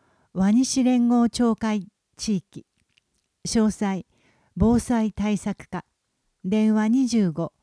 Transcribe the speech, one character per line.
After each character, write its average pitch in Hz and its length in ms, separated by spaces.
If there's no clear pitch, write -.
輪 190 200
西 247 340
連 240 240
合 240 200
町 233 280
会 214 320
地 208 220
域。 - 280
詳 220 260
細、 190 340
防 220 240
災 220 320
対 208 260
策 - 300
課、 - 160
電 214 280
話 214 140
二 254 200
十 214 240
五、 160 200